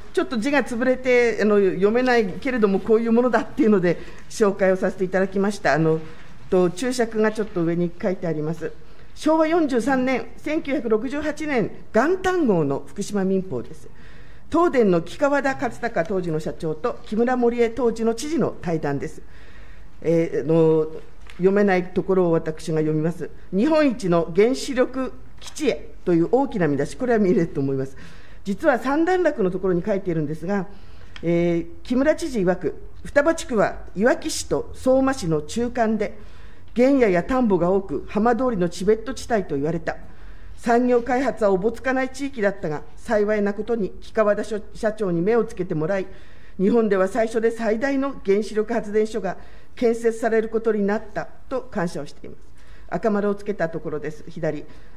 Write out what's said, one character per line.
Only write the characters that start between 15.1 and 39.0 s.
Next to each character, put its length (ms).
川 240
田 120
勝 200
孝 300
当 160
時 100
の 80
社 140
長 220
と 300
木 120
村 200
盛 220
恵 120
当 200
時 140
の 100
知 140
事 100
の 220
対 200
談 180
で 100
す。 140
え 440
ー、 40
あ 20
の、 360
読 140
め 120
な 140
い 60
と 180
こ 140
ろ 120
を 40
私 400
が 80
読 140
み 60
ま 120
す。 180
「日 160
本 220
一 220
の 260
原 180
子 200
力 380
基 120
地 160
へ」 260
と 80
い 80
う 100
大 180
き 100
な 100
見 80
出 80
し、 140
こ 80
れ 80
は 40
見 140
れ 80
る 60
と 160
思 100
い 60
ま 80
す。 100
実 240
は 100
三 280
段 160
落 200
の 80
と 80
こ 100
ろ 60
に 80
書 120
い 80
て 80
い 40
る 60
ん 60
で 80
す 120
が、 200
え 440
ー、 0
木 140
村 180
知 160
事 100
曰 160
く、 180
「双 160
葉 120
地 120
区 100
は 220
い 80
わ 120
き 140
市 200
と 240
相 240
馬 160
市 140
の 120
中 300
間 260
で、 220
原 140
野 180
や 140
田 160
ん 100
ぼ 100
が 120
多 100
く、 280
浜 280
通 140
り 60
の 120
チ 160
ベ 100
ッ 80